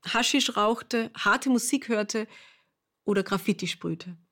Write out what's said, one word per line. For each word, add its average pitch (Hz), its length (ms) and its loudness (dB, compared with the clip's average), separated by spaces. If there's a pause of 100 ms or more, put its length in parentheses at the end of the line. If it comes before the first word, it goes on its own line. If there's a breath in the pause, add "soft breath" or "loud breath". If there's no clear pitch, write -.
Haschisch 247 520 0
rauchte, 226 580 0
harte - 360 0
Musik 254 380 2
hörte 214 400 0 (760 loud breath)
oder 196 180 2
Graffiti 190 440 -2
sprühte. 170 500 -8 (160)